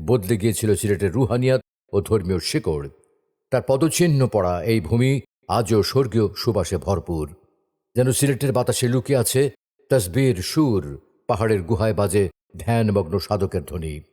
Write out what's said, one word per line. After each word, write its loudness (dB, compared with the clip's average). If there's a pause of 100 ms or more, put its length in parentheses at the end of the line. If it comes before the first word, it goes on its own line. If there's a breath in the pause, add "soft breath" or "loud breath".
বদলে 2
গিয়েছিল 0
সিলেটের 0
রুহানিয়াত 2 (320)
ও 2
ধর্মীয় 0
শিকড়। -4 (640)
তার 0
পদচিহ্ন 2
পড়া 0
এই 2
ভূমি 0 (280)
আজও 2
স্বর্গীয় 0
সুবাসে -2
ভরপুর, -4 (600)
যেন 2
সিলেটের 0
বাতাসে 0
লুকিয়ে 0
আছে 2 (400)
তসবির 2
সুর, -2 (260)
পাহাড়ের 0
গুহায় 0
বাজে 2 (300)
ধ্যানমগ্ন 0
সাধকের -4
ধ্বনি। -10 (120)